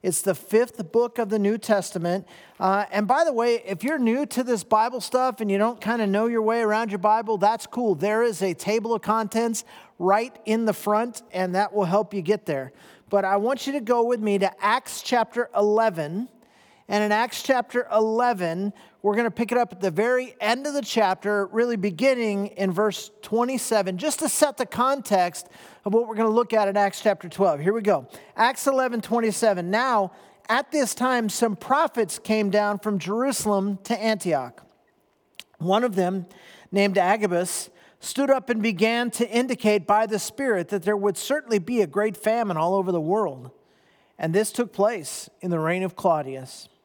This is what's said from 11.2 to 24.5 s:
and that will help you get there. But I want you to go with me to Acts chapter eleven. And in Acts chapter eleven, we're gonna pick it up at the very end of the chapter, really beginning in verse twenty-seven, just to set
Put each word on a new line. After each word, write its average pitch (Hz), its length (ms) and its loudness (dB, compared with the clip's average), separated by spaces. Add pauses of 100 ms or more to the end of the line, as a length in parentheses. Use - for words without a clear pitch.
and 185 240 -2
that 202 180 0
will 202 120 2
help 208 280 0
you 196 80 -4
get 196 240 -2
there. 135 280 -4 (360)
But 196 140 2
I 196 140 2
want 240 280 -2
you 277 80 -4
to 294 60 -2
go 233 240 2
with 240 160 0
me 208 200 0
to 190 120 2 (100)
Acts 220 400 -2
chapter 233 540 0
eleven. 208 720 0 (640)
And 208 120 2
in 208 120 2
Acts 233 280 -2
chapter 247 480 0
eleven, 208 840 0 (280)
we're 208 140 0
gonna 233 160 0
pick 226 220 -4
it 247 40 2
up 240 140 0
at 180 80 -18
the 190 120 0
very 240 500 0
end 240 260 0
of 285 60 -4
the 285 80 0
chapter, 202 680 0
really 226 300 0
beginning 202 720 0
in 185 240 -2
verse 202 380 -2 (120)
twenty-seven, 220 760 -2
just 285 220 -4
to 320 80 -2
set - 300 0